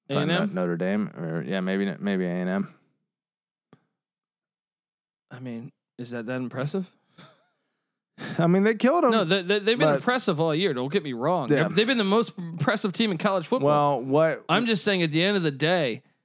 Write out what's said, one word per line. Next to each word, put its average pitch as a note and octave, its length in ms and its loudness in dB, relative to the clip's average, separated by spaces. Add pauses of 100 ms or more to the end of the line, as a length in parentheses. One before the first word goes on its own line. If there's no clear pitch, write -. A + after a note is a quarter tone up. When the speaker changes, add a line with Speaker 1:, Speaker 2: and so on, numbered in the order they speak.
Speaker 1:
Probably C#3 100 -4
Speaker 2:
A C#3 40 0
and D3+ 100 0
M? F3 80 2
Speaker 1:
Not-, G3 140 -2
Notre F3+ 240 -2
Dame, G2 300 -2 (100)
or, D#2+ 280 -6
yeah, F#2 160 -4
maybe, G2 380 -2
maybe F#2+ 260 -2
A F2+ 40 -2
and F2+ 200 -4
M. F#2+ 260 -4 (2500)
Speaker 2:
I B2+ 80 -16
mean, A#2+ 320 -10 (260)
is A#2+ 140 -12
that A#2+ 160 -8
that B2+ 80 -6
impressive? C3 540 -6 (1500)
Speaker 1:
I E3 80 4
mean, F#3 160 4
they A3 120 2
killed C#4 280 2
'em, B3+ 80 4
Speaker 2:
No, A3 140 4
they, F#3+ 160 0
they, F#3+ 180 0
they've G#3+ 180 2
been D#3 120 4
Speaker 1:
but C#3+ 60 4
Speaker 2:
impressive F3+ 440 0
all D#3+ 160 2
year. E3+ 180 0
Don't B2+ 180 -4
get F3+ 120 0
me C#3 100 -6
wrong. C#3 380 0
Speaker 1:
Yeah. D3 160 4
Speaker 2:
They've, D#3+ 80 -6
they've A3 120 4
been B3+ 100 2
the A3 80 0
most G#3 320 0
impressive E3+ 560 -2
team A3 180 0
in E3+ 60 -2
college F#3+ 280 0
football. D3 540 2
Speaker 1:
Well, C3+ 60 -6
what C#3+ 420 2
Speaker 2:
I'm G3+ 180 2
just A3+ 200 2
saying, G3 160 2
at D#3+ 100 0
the D#3 100 2
end G3+ 140 2
of F#3 80 0
the D#3 80 0
day, C#3+ 500 0 (240)